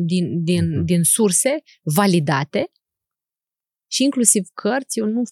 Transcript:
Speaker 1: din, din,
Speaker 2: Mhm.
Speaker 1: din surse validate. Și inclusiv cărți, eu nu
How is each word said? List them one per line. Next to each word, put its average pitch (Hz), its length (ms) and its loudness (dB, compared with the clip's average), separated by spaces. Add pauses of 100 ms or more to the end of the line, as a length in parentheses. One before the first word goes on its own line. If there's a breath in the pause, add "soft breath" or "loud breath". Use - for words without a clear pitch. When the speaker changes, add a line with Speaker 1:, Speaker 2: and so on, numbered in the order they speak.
Speaker 1:
din, 170 380 -2
din, 170 320 0
Speaker 2:
Mhm. 143 100 0
Speaker 1:
din 170 180 2
surse 226 580 0 (200 soft breath)
validate. 165 920 0 (1200)
Și - 120 0
inclusiv 233 500 2
cărți, 240 460 -4
eu 220 60 -2
nu 220 160 -2 (100)